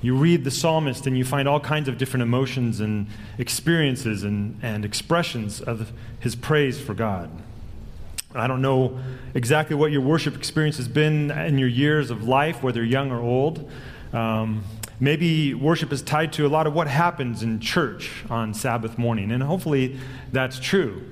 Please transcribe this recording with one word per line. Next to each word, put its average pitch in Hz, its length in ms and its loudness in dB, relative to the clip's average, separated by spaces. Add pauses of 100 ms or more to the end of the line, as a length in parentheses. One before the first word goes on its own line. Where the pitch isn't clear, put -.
You 123 120 4
read 160 280 6
the 131 60 -2
psalmist 156 560 0
and 131 100 2
you 127 80 2
find 135 240 0
all 143 120 4
kinds 151 280 -2
of 120 120 -4
different 127 240 0
emotions 123 560 0
and 107 260 -2 (320)
experiences 123 880 0
and, 101 400 -2
and 107 200 -4
expressions 113 800 -2
of 113 320 -6 (260)
his 120 160 -4
praise 143 460 2
for 104 140 -6
God. 95 340 -2 (1040)
I 117 140 0
don't 131 160 0
know 131 360 2 (360)
exactly 151 400 2
what 151 160 4
your 143 100 4
worship 147 340 2
experience 156 420 0
has - 100 -4
been 151 420 4
in 147 300 2
your 131 80 4
years 139 420 4
of 110 180 -4
life, 139 360 4
whether 120 200 2
young 131 280 2
or 120 80 -2
old. 127 500 0 (420)
Um, 110 520 0 (360)
maybe 156 540 2
worship 147 400 2
is 131 80 -4
tied 151 320 0
to 147 140 2
a - 20 6
lot 156 160 2
of 151 80 0
what 160 140 2
happens 135 560 0
in 113 160 -2
church - 680 -2
on 113 280 -2
Sabbath 113 420 -2
morning, 113 340 0
and 127 120 0
hopefully 143 560 0 (320)
that's 131 280 0
true. 131 520 0